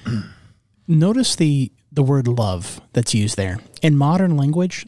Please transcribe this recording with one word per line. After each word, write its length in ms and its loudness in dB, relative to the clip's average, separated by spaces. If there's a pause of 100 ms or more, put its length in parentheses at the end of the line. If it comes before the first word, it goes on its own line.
<clears throat> 180 -4 (640)
Notice 500 2
the, 360 0 (180)
the 120 0
word 260 2
love 520 -2 (120)
that's 220 -2
used 240 0
there. 200 -4 (220)
In 160 2
modern 400 2
language, 520 -2